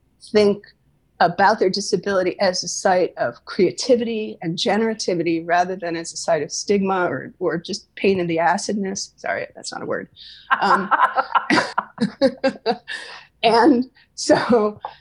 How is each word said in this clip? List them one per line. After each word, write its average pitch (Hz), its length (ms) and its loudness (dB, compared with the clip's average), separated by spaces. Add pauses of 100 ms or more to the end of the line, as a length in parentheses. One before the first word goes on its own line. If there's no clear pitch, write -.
(320)
think 202 320 2 (560)
about 196 400 4
their 190 100 2
disability 185 680 -2
as 185 240 0
a 175 40 -12
site 185 480 0
of 127 300 -6
creativity 220 960 0
and 170 160 -6
generativity 190 880 -2
rather 175 300 0
than 170 200 -8
as 165 160 -8
a - 60 -16
site 160 240 0
of 147 100 -8
stigma 190 540 0
or, 139 320 -6
or 170 220 -2
just - 340 -12
pain 196 260 0
in 175 60 -2
the 165 120 -2
acidness. 190 800 -2
Sorry, - 280 -4 (100)
that's - 160 -14
not - 120 -10
a - 20 -8
word. - 240 -6 (500)
Um, 190 300 2 (1700)
<laughs> - 800 -8
and 240 440 4 (280)
so, 214 640 2 (220)